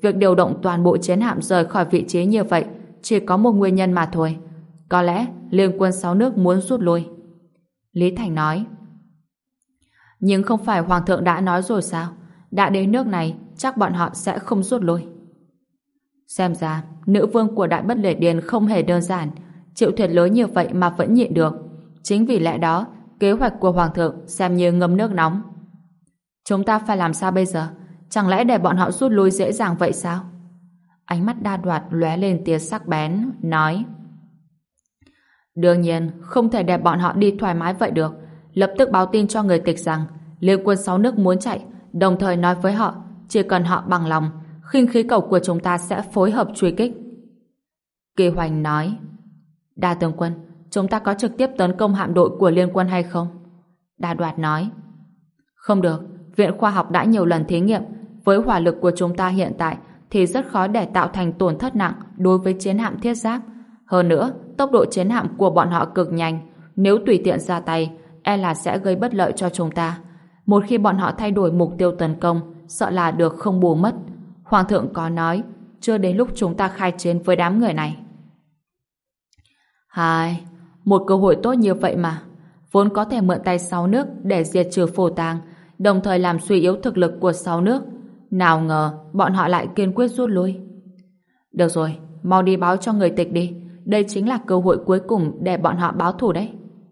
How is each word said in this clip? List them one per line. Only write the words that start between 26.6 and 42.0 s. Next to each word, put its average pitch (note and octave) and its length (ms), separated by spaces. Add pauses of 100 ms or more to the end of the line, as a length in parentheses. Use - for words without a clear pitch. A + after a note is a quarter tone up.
ta G#3+ 140
phải G#3+ 180
làm E3 180
sao F#3 180
bây F#3 140
giờ? E3 220 (400)
Chẳng G3+ 200
lẽ F#3+ 160
để A#3+ 140
bọn F3 180
họ F3+ 140
rút A3+ 220
lui F#3+ 180
dễ F#3+ 220
dàng G3 260
vậy F3 140
sao?" F3 280 (840)
Ánh F3 220
mắt A#3 160
Đa G3+ 140
Đoạt E3+ 340
lóe E3 260
lên F#3 280
tia D#3+ 140
sắc - 280
bén, F3 460 (100)
nói: D#3+ 420 (1700)
"Đương F3 240
nhiên, E3 300 (100)
không A3+ 300
thể A3+ 120
để F3 160
bọn E3+ 200
họ F3 140
đi G3+ 260
thoải G3 160
mái E3+ 200
vậy F#3+ 160
được. D#3 220 (420)
Lập F#3+ 240
tức B3+ 120
báo F#3 160
tin G#3+ 200
cho G#3+ 160
người F3+ 180
Tịch E3+ 180
rằng D#3 260 (360)
liên F#3+ 240
quân G3+ 120
sáu F#3 220
nước A3 200
muốn F#3 200
chạy, - 260 (280)
đồng F3+ 260